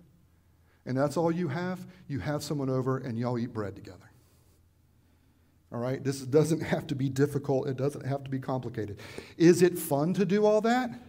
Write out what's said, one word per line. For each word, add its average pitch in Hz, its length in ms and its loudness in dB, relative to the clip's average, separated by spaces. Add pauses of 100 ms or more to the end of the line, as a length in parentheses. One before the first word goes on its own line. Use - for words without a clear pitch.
(840)
and 127 120 -2
that's 139 180 0
all 165 160 2
you 170 160 -2
have, 180 400 -6 (220)
you 135 100 -4
have 147 240 -4
someone 139 260 -2
over 131 280 0
and 127 200 -6
y'all 123 220 -2
eat 117 140 -4
bread 101 200 -4
together. - 380 -18 (1600)
All 120 80 -8
right? 131 240 -4
This 135 160 -4
doesn't 151 400 4
have 156 280 -2
to 147 80 -4
be 131 120 0
difficult. 139 640 0
It 131 80 -4
doesn't 123 280 -4
have 135 200 -4
to 135 40 -12
be 135 100 -4
complicated. 117 600 -4 (380)
Is 170 240 8
it 180 180 4
fun 147 360 0
to 196 100 2
do 208 200 2
all 214 140 4
that? 240 500 0